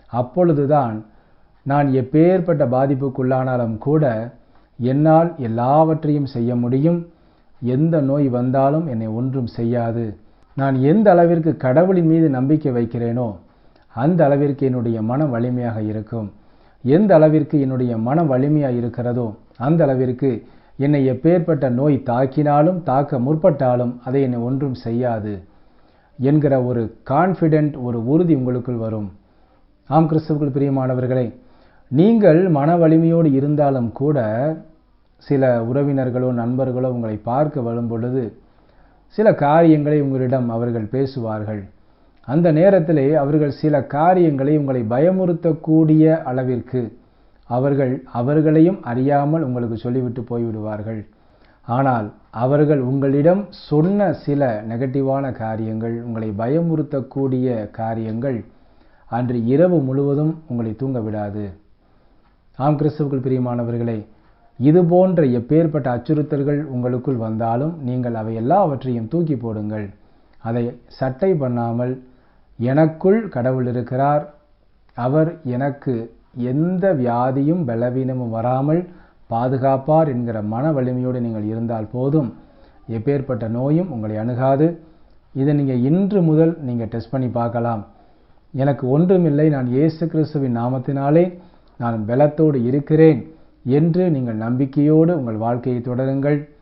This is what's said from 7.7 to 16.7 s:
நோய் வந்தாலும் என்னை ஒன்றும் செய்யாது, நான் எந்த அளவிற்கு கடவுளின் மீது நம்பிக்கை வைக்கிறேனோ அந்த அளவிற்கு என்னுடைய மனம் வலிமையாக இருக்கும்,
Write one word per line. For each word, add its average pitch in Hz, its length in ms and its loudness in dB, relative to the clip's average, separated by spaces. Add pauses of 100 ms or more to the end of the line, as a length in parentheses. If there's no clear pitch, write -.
நோய் 139 280 0
வந்தாலும் 135 580 0
என்னை 113 200 -6
ஒன்றும் 123 400 -4
செய்யாது, 117 720 -4 (400)
நான் 135 240 0
எந்த 190 300 4
அளவிற்கு 170 460 4
கடவுளின் 175 500 2
மீது 160 220 4
நம்பிக்கை 139 440 0
வைக்கிறேனோ 117 640 -4 (600)
அந்த 156 300 2
அளவிற்கு 139 420 0
என்னுடைய 117 360 -2
மனம் 131 280 -2
வலிமையாக 120 520 -4
இருக்கும், 107 500 -6 (500)